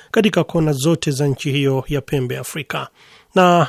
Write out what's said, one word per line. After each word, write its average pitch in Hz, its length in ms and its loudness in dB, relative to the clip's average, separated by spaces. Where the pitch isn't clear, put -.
katika 214 320 2
kona 156 300 0
zote 151 380 0
za 143 160 -2
nchi 139 240 -2
hiyo 135 360 0
ya 143 140 -4
pembe 131 360 -4
Afrika. 135 500 -10
Na 175 340 4